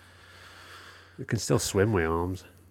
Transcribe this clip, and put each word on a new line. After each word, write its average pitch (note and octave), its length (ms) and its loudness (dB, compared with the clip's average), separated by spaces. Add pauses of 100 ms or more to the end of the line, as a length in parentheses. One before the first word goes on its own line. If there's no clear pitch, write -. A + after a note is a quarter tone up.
(1200)
You A#2+ 80 -12
can A2+ 120 -2
still C3 200 0
swim G#2 340 2
with F2 140 2
arms. F2 380 -2 (260)